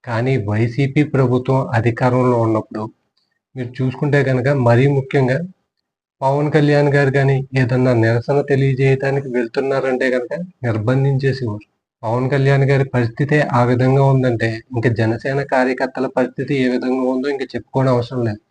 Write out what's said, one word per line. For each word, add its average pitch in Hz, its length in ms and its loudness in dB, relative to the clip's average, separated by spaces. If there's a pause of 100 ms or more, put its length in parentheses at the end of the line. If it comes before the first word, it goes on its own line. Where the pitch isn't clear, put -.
కానీ 120 300 -2 (120)
వైసీపీ 120 600 0
ప్రభుత్వం 131 520 0 (140)
అధికారంలో 123 640 2
ఉన్నప్పుడు 110 440 -2 (720)
మీరు 123 160 -8
చూసుకుంటే 135 520 0
కనుక, 127 240 0 (120)
మరీ 117 280 4
ముఖ్యంగా 135 500 0 (840)
పవన్ 143 300 0
కళ్యాణ్ 147 380 2
గారు 139 220 2
కానీ 135 240 2 (200)
ఏదన్నా 127 380 2
నిరసన 117 480 0
తెలియజేయడానికి 135 880 0
వెళ్తున్నారంటే 131 800 -2
కనుక 127 240 -2 (280)
నిర్బంధించేసేవారు. 123 1040 -2 (380)
పవన్ 120 260 -2
కళ్యాణ్ 139 380 2
గారి 135 180 2
పరిస్థితే 135 520 0 (160)
ఆ 123 100 2
విధంగా 127 400 2
ఉందంటే, 127 460 2 (200)
ఇంకా 120 240 0
జనసేన 117 500 -2
కార్యకర్తల 131 640 -2
పరిస్థితి 131 500 -4
ఏ 131 120 0
విధంగా 127 400 -2
ఉందో 131 200 -4
ఇంకా 131 160 -4
చెప్పుకోని 131 440 -4
అవసరం 123 340 -2
లేదు. 110 280 -4